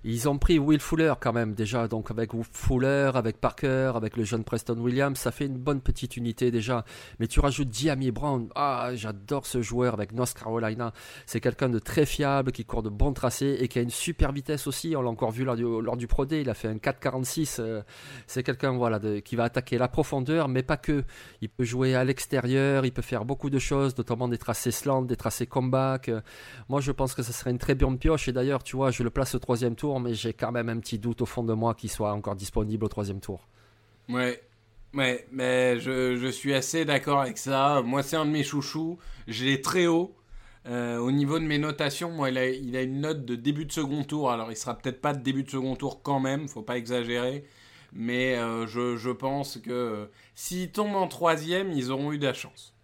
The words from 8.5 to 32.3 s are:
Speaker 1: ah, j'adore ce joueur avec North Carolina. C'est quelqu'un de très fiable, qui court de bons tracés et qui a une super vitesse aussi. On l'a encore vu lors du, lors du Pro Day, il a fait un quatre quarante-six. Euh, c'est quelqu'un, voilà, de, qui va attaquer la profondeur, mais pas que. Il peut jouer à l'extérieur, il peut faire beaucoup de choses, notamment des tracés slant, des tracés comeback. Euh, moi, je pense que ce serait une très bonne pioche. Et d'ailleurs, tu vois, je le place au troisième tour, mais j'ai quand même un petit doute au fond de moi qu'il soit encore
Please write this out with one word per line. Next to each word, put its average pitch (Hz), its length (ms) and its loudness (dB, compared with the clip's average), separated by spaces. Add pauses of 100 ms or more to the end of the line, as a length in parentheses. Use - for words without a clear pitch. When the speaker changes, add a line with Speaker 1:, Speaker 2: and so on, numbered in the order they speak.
Speaker 1:
ah, 127 400 0
j'adore 107 520 -4
ce 123 160 0
joueur 120 320 2
avec 104 180 -4
North 123 260 0
Carolina. 113 540 -2 (320)
C'est - 160 -2
quelqu'un 127 300 2
de 113 80 2
très - 260 2
fiable, 139 480 2
qui 110 140 -8
court 113 160 -2
de 110 80 -4
bons 131 240 4
tracés 139 460 0
et 127 80 2
qui - 100 0
a 120 40 4
une 120 60 0
super 147 440 0
vitesse 143 340 -4
aussi. 160 280 -4
On 139 60 0
l'a 123 100 0
encore 113 200 0
vu 120 140 -4
lors 123 120 0
du, 117 60 -2
lors 117 340 0
du 120 100 -6
Pro 135 200 4
Day, 151 160 0
il 127 80 0
a 104 40 -2
fait - 140 -4
un 110 100 -4
quatre 135 220 -2
quarante-six. 131 600 -2
Euh, 110 200 -4 (460)
c'est 127 160 -4
quelqu'un, 135 300 0
voilà, 117 260 2
de, 104 220 0
qui - 160 -6
va 117 80 4
attaquer 120 340 0
la 123 100 4
profondeur, 147 600 2
mais 131 160 0
pas 160 120 0
que. 143 280 0 (360)
Il 110 80 -6
peut - 160 -2
jouer 127 300 2
à 127 100 4
l'extérieur, 135 800 2
il 127 80 2
peut - 80 -4
faire 110 240 -2
beaucoup 139 240 -4
de 135 120 2
choses, 139 360 2
notamment 120 320 0
des 117 100 0
tracés 117 340 -2
slant, 135 280 2
des 123 160 0
tracés - 300 -2
comeback. 131 640 0
Euh, 113 100 0 (480)
moi, 135 140 0
je 135 100 -2
pense 131 220 0
que 131 80 -4
ce 117 100 -4
serait - 200 -2
une 123 60 0
très 131 180 2
bonne 131 220 4
pioche. 156 280 2
Et 127 60 0
d'ailleurs, 131 320 0
tu - 100 -10
vois, 131 160 4
je 120 140 0
le 113 60 2
place 135 260 -2
au - 20 0
troisième 117 380 0
tour, 139 240 -2
mais 120 120 -2
j'ai 113 200 -2
quand 117 180 -4
même 120 180 -2
un 117 120 -2
petit 110 180 -6
doute 117 240 -2
au 113 40 2
fond 120 180 -4
de 113 100 2
moi 113 200 2
qu'il - 140 -8
soit 104 240 -2
encore 104 220 -4